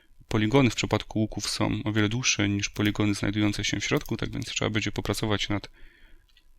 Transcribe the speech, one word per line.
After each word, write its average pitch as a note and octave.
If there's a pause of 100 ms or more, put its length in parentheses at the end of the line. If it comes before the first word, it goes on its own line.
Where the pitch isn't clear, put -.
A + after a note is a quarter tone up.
(280)
poligony A#2
w -
przypadku -
łuków G#2+
są G#2+
o G#2+
wiele G#2
dłuższe G#2+
niż G2+
poligony G#2
znajdujące G#2
się G#2
w -
środku, C3
tak G#2
więc A2+
trzeba -
będzie G#2
popracować G#2+
nad G2+ (880)